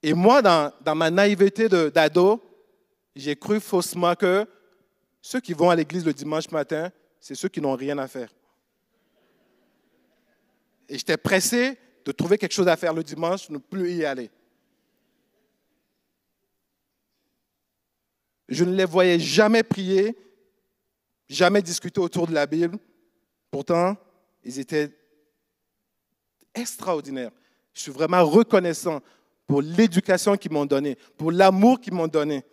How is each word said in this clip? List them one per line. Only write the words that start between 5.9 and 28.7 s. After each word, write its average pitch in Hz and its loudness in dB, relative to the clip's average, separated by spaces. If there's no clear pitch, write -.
le 160 -2
dimanche 156 -8
matin, 160 -6
c'est - -18
ceux 190 -8
qui 165 -8
n'ont 135 -2
rien 139 -8
à 135 -8
faire. 123 -14
Et 143 -12
j'étais 156 -4
pressé 240 0
de 139 -8
trouver 175 0
quelque 185 -6
chose 180 2
à 170 4
faire 165 -4
le 160 -4
dimanche, 165 -6
ne 147 -10
plus 180 -6
y 165 -4
aller. 127 -8
Je 147 0
ne 185 0
les 190 2
voyais 175 2
jamais 214 2
prier, 196 -2
jamais 180 2
discuter 175 -8
autour 165 -2
de 165 -6
la 147 0
Bible. 170 -4
Pourtant, 170 -2
ils 123 -14
étaient 147 -4
extraordinaires. 139 -8
Je - -16
suis 147 -12
vraiment 160 2
reconnaissant 175 2